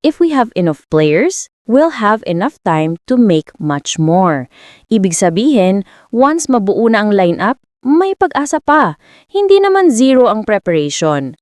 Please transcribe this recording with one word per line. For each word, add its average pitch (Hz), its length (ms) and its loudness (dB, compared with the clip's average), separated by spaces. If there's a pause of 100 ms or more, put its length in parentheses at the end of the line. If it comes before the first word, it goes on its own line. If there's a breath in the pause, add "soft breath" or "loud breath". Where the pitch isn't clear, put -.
"If 311 240 -2
we 320 80 0
have 254 240 0
enough 170 320 -4
players, 156 640 0 (160)
we'll 277 320 2
have 220 240 0
enough 180 400 -4
time 160 400 -2
to 254 160 0
make 175 400 0
much 151 400 -6
more." 160 480 0 (400 soft breath)
Ibig 190 240 0
sabihin, 190 720 0 (240 soft breath)
once 285 400 0
mabuo 226 400 0
na 214 160 0
ang 214 80 0
lineup, 190 480 0 (200)
may 339 320 0
pag-asa 294 480 -4
pa. 285 400 0 (320 soft breath)
Hindi 392 240 2
naman 392 320 2
zero 254 400 2
ang 208 160 -2
preparation. 151 960 -2